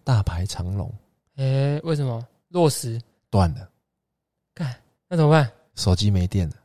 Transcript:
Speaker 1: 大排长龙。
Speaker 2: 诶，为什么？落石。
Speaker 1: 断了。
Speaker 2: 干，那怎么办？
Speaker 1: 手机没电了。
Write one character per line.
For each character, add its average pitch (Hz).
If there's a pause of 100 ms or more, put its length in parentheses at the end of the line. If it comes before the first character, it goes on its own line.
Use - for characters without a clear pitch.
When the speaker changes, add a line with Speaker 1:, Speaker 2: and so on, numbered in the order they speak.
Speaker 1:
大 117
排 87
长 90
龙。 95 (440)
Speaker 2:
诶， 135
为 165
什 143
么？ 120 (240)
落 175
石。 117 (300)
Speaker 1:
断 92
了。 - (840)
Speaker 2:
干， 131 (340)
那 180
怎 156
么 147
办？ 151 (240)
Speaker 1:
手 92
机 104
没 90
电 90
了。 -